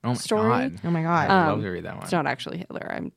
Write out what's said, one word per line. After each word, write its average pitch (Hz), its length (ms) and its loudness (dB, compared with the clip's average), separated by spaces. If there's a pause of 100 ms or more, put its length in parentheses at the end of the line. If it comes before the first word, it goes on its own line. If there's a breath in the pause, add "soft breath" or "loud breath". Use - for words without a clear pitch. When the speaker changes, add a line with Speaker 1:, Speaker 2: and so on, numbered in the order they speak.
Speaker 1:
Oh 117 40 0
my 123 60 2
Speaker 2:
story. 214 340 2
Speaker 1:
God. 247 360 0
Speaker 3:
Oh 170 60 -2
my 170 120 2
God. 165 280 2
Speaker 1:
I'd 185 160 6
love 147 120 4
Speaker 2:
Um, 110 40 -2
Speaker 1:
to 101 80 -4
read 87 140 -6
that 92 100 -8
one. - 80 -10
Speaker 2:
it's - 100 -4
not 165 140 2
actually - 320 -4
Hitler. - 340 -10
I'm - 240 -6